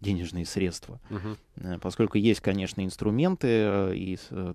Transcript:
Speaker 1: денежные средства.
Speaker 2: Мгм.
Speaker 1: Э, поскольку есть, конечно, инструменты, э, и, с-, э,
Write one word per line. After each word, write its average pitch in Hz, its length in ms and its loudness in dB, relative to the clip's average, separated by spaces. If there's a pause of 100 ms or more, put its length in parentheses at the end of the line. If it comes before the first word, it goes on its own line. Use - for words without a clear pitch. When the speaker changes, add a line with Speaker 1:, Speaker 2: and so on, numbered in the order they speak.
Speaker 1:
денежные 87 420 -2
средства. - 640 -4
Speaker 2:
Мгм. 104 300 -8 (180)
Speaker 1:
Э, 90 220 -8
поскольку 104 400 2
есть, 104 220 4
конечно, 98 440 0
инструменты, 127 640 0
э, 101 480 4
и, 92 220 -4
с-, - 120 -16
э, 90 240 -6